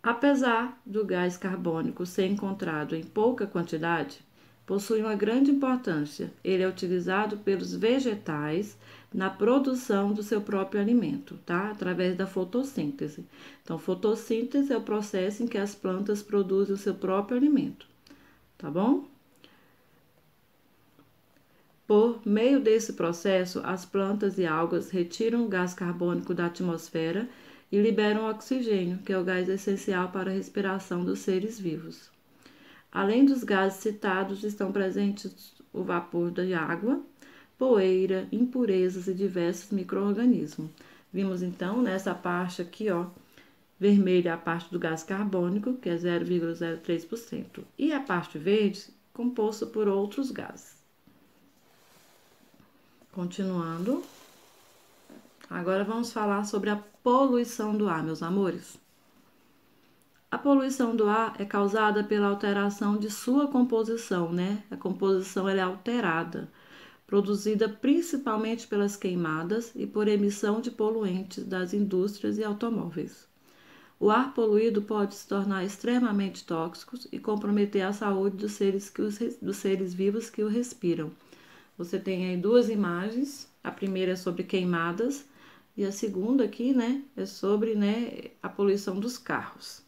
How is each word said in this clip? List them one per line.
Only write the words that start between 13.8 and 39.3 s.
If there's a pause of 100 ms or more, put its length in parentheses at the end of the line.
é
o
processo
em
que
as
plantas
produzem
o
seu
próprio
alimento, (720)
tá
bom? (2750)
Por
meio
desse
processo,
as
plantas
e
algas
retiram
o
gás
carbônico
da
atmosfera (440)
e
liberam
oxigênio,
que
é
o
gás
essencial
para
a
respiração
dos
seres
vivos. (800)
Além
dos
gases
citados,
estão
presentes (180)
o
vapor
da (160)
água, (600)
poeira,
impurezas
e
diversos